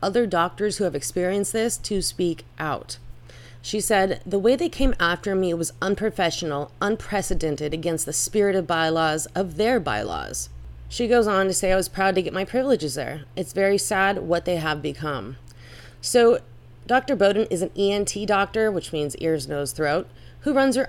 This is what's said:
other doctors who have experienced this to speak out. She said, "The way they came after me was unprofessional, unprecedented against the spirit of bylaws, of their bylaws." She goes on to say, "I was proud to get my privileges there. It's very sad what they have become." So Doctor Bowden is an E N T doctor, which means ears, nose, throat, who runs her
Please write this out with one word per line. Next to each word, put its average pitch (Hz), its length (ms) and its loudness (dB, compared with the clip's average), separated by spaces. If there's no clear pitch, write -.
other 208 240 2
doctors 185 520 0
who 202 80 0
have 156 100 -2
experienced 185 580 -2
this 226 240 0
to 208 240 -2
speak 170 420 -2
out. 147 400 -6
She - 180 -4
said, 196 460 2
"The 196 140 0
way 233 160 6
they 330 140 0
came 254 300 2
after 175 360 0
me 185 180 2
was 165 180 -2
unprofessional, 190 880 -2
unprecedented 175 920 0
against 165 320 -2
the 147 40 -4
spirit 202 440 2
of 185 100 0
bylaws, 160 720 2
of 175 220 -4
their 226 220 2
bylaws." 104 720 -4
She 240 200 -2
goes 233 180 6
on 190 200 2
to 185 60 0
say, 185 200 2
"I - 20 6
was 190 140 0
proud 190 260 2
to 190 60 2
get 175 100 -2
my 190 140 -2
privileges 226 500 0
there. 143 280 -6
It's - 160 -6
very 196 260 2
sad 196 420 0
what 170 260 0
they 180 100 0
have 156 260 -2
become." 139 540 -6
So 240 400 6
Doctor 254 280 2
Bowden 202 360 4
is 170 120 -2
an 185 160 -2
E 202 140 2
N 202 140 0
T 208 200 -6
doctor, 208 460 2
which 175 220 -4
means 147 240 -4
ears, 151 320 0
nose, 143 240 -4
throat, 156 340 0
who 285 120 0
runs 269 240 4
her 262 120 0